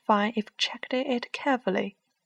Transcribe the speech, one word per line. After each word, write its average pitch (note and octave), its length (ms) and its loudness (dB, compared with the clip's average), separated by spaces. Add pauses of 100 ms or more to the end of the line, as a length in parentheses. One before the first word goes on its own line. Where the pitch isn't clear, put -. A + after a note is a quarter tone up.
fine G#3+ 300 4
if - 220 -4
checked - 340 -4
it B3+ 400 -2
carefully. G3+ 640 0 (300)